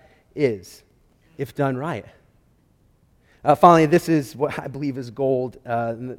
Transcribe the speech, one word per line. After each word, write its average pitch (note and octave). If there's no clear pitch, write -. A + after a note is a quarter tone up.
is, A2+
if C#3
done C3+
right. C3+
Uh, D3
finally, E3
this E3+
is D3+
what C3+
I D3+
believe C3+
is A#2+
gold, B2+
uh, A#2
n-, B2